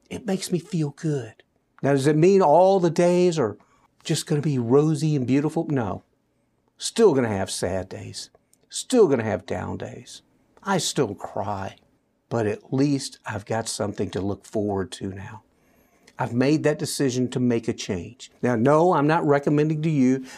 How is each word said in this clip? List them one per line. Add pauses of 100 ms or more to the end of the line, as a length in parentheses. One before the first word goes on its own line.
It
makes
me
feel
good. (400)
Now,
does
it
mean
all
the
days
are (460)
just
gonna
be
rosy
and
beautiful?
No. (720)
Still
gonna
have
sad
days. (400)
Still
gonna
have
down
days. (400)
I
still
cry. (520)
But
at
least
I've
got
something
to
look
forward
to
now. (760)
I've
made
that
decision
to
make
a
change. (100)
Now,
no,
I'm
not
recommending
to
you (120)